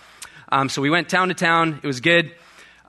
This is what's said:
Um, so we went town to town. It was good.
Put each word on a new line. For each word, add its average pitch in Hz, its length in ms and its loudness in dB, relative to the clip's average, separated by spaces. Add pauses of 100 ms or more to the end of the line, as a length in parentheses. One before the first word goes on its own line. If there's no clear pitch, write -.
(520)
Um, 135 180 0
so - 120 -6
we 139 80 0
went 165 200 0
town 185 200 0
to 180 40 -2
town. 165 500 0
It 151 40 -8
was 131 120 -6
good. 165 340 2 (560)